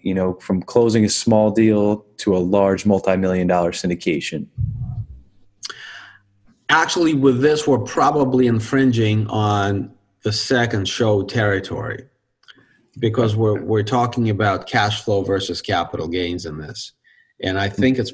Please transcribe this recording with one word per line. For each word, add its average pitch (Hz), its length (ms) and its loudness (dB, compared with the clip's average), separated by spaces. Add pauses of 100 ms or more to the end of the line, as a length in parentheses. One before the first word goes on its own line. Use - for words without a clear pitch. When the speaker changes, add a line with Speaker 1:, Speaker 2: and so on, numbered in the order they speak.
Speaker 1:
you 95 100 -2
know, 92 220 -2
from 92 260 -4
closing 117 420 2
a 101 60 2
small 107 420 2
deal 107 540 2 (120)
to 98 200 0
a - 20 2
large 98 460 2
multi-million 92 640 2
dollar 90 240 2
syndication? 85 760 -4 (2250)
Speaker 2:
Actually, 160 440 2
with 131 280 4
this, 151 260 2
we're 131 120 4
probably 127 680 2
infringing 113 800 2
on 104 640 0 (320)
the 107 80 -2
second 113 560 0
show 107 360 0
territory, 95 840 -4 (920)
because 110 360 0
we're, 107 260 0
we're 107 220 0
talking 120 460 0
about 101 380 0
cash 107 360 0
flow 101 200 -2
versus 92 380 -4
capital 85 460 -4
gains 90 380 -4
in 76 120 -10
this. - 360 -14 (500)
And 95 160 -2
I 98 80 -2
think 131 320 0
it's 107 140 -6